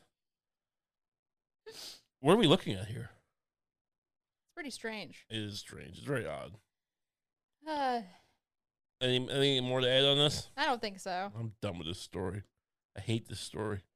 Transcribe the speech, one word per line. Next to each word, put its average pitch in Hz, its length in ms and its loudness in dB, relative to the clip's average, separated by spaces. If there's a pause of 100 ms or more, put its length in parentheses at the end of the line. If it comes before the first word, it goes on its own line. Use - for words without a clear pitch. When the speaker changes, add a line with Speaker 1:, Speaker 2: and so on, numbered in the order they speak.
(2250)
Speaker 1:
What 147 100 8
are 214 40 10
we 240 80 6
looking 143 300 4
at 95 100 -6
here? 113 240 -8 (1300)
Speaker 2:
It's - 100 -20
pretty 330 160 -10
strange. 214 580 -10
Speaker 1:
It 110 100 -6
is 104 200 -4
strange. 76 400 -12
It's 113 80 -14
very 123 220 -2
odd. 76 240 -6 (1160)
Speaker 2:
Uh, 269 340 0 (1000)
Speaker 1:
Any, 127 140 4 (160)
anything 139 320 4
more 127 180 2
to 127 80 4
add 135 160 6
on 139 140 6
this? - 360 2
Speaker 2:
I 294 120 2
don't 247 120 2
think 196 200 -8
so. 190 360 -4
Speaker 1:
I'm 117 180 -6 (100)
done 90 160 -4
with 78 80 -6
this 85 120 -6
story. 95 440 -6 (520)
I - 60 -8
hate 113 260 -2
this - 120 -10
story. 104 400 -6 (160)